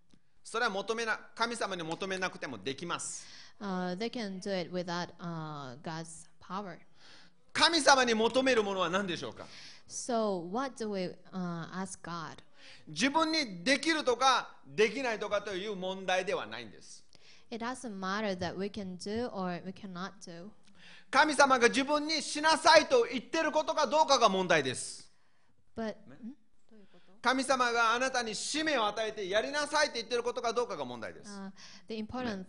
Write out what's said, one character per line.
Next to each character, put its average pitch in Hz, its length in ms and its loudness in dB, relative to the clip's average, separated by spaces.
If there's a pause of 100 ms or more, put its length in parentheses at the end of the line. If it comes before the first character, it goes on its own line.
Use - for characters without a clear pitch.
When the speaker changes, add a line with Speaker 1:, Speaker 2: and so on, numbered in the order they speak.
(440)
Speaker 1:
そ - 160 -6
れ 240 60 2
は 226 40 2
求 196 260 -2
め 233 100 -2
な-、 214 120 -2 (160)
神 233 220 0
様 196 220 -2
に 170 60 -4
求 165 240 -4
め 185 100 -2
な 185 120 -2
く - 80 -10
て - 100 -10
も 127 100 -8
で 135 180 -4
き 170 100 -10
ま 160 140 -4
す。 - 260 -10 (360)
Speaker 2:
Uh, 180 340 -4
they 226 140 -4
can 196 320 -8
do 202 120 -4
it 175 160 -4
without, 175 500 -4
uh, 156 640 -8
God's 165 460 -10 (140)
power. 185 360 -10 (760)
Speaker 1:
神 320 260 4
様 269 240 8
に 240 100 4
求 226 300 2
め 262 100 4
る 226 100 4
も 196 100 -2
の 190 80 0
は 170 80 2
何 190 180 0
で 170 80 -2
し 127 80 -8
ょ 117 60 -6
う 101 40 -12
か？ 98 120 -14 (420)
Speaker 2:
So 208 640 -2
what 262 240 -4
do 220 140 -6
we, 185 220 -4 (200)
uh, 175 400 -6
ask 190 300 -8
God? 160 420 -10 (440)
Speaker 1:
自 160 220 0
分 320 220 4
に 220 320 -2
で 269 160 4
き 311 120 0
る 311 120 2
と 240 140 2
か 247 380 2 (100)
で 175 240 2
き 233 120 -4
な 240 120 0
い 208 60 -6
と 208 100 -6
か 202 120 0
と 202 140 -6
い 190 120 -6
う 208 80 -4
問 190 300 -6
題 185 200 2
で 196 80 -2
は 135 120 -2
な 110 140 -10
い 120 60 -12
ん 98 60 -16
で 76 100 -20
す。 - 220 -20 (460)
Speaker 2:
It 226 140 -8
doesn't 240 360 -8
matter 196 380 -2
that 170 200 -4
we 196 100 -4
can 190 300 -8
do 226 340 -4
or 180 340 -4
we 190 60 -8
cannot 190 400 -10 (140)
do. 175 240 -14 (640)
Speaker 1:
神 294 240 6
様 262 240 8
が 233 80 8
自 220 160 4
分 294 240 0
に 311 140 -2
し - 200 -6
な 311 160 6
さ 320 200 10
い 311 100 8
と 240 240 6
言 262 100 -4
っ - 40 -14
て 320 160 0
る 311 100 2
こ 302 120 2
と 311 120 -2
か 294 100 4
ど 302 180 6
う 277 40 4
か 269 100 6
が 226 120 6
問 190 180 2
題 160 160 4
で 127 120 -2
す。 - 360 -12 (640)
Speaker 2:
But, 220 200 -6 (120)
Speaker 1:
ね。 - 80 -20
Speaker 2:
ん？ 269 200 -14 (340)
ど 226 80 -20
う - 20 -20
い 196 40 -20
う - 80 -20
こ - 80 -20
と？ - 220 -20
Speaker 1:
神 262 220 2
様 254 280 2
が 233 220 4
あ 240 60 0
な 262 100 0
た 247 140 0
に 220 100 -4
使 - 300 -4
命 302 160 2
を 214 80 2
与 214 200 -2
え 214 40 -6
て 208 180 -8
や 208 120 2
り 269 100 -4
な 294 160 -2
さ 302 160 2
い 294 40 2
と - 80 -8
言 233 100 -4
っ - 20 -18
て 247 80 -4
る 240 80 0
こ 240 100 -2
と 254 80 -6
か 220 100 0
ど 240 120 0
う 226 40 -4
か 190 80 -6
が 147 80 -6
問 123 160 -6
題 95 140 -8
で 76 100 -16
す。 202 60 -16
Speaker 2:
Uh, 196 220 -12 (360)
the 226 80 -8
important 214 540 -6